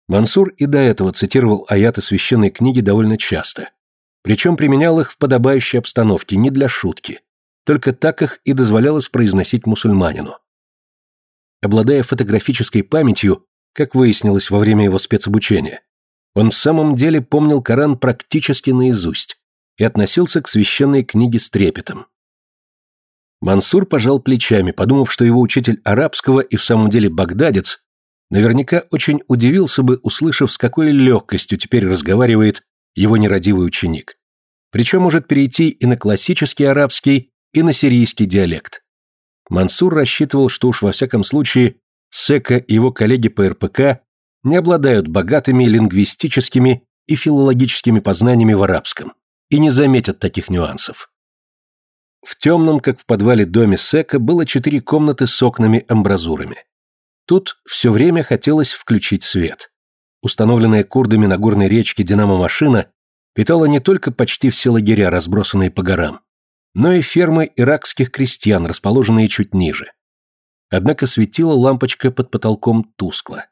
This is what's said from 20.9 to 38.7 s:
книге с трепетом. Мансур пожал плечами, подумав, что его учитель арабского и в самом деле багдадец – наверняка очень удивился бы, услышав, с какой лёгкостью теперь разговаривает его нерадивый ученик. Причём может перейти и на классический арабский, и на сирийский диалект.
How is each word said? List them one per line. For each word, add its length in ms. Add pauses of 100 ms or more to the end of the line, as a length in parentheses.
книге 340
с 120
трепетом. 560 (1300)
Мансур 460
пожал 340
плечами, 520
подумав, 400
что 120
его 160
учитель 440
арабского 560
и 160
в 80
самом 260
деле 180
багдадец – 720 (500)
наверняка 600
очень 380
удивился 540
бы, 200
услышав, 500
с 60
какой 320
лёгкостью 680
теперь 280
разговаривает 760 (320)
его 220
нерадивый 500
ученик. 520 (520)
Причём 340
может 240
перейти 420
и 160
на 100
классический 680
арабский, 680 (240)
и 80
на 100
сирийский 540
диалект. 560 (680)